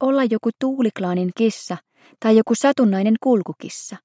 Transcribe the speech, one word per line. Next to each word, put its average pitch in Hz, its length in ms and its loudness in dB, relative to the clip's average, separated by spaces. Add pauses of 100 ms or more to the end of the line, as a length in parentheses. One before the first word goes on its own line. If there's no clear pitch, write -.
olla 269 240 2
joku 226 340 0
tuuliklaanin 202 800 -2
kissa 214 400 -2 (440)
tai 220 160 4
joku 220 180 2
satunnainen 220 640 2
kulkukissa? - 840 -2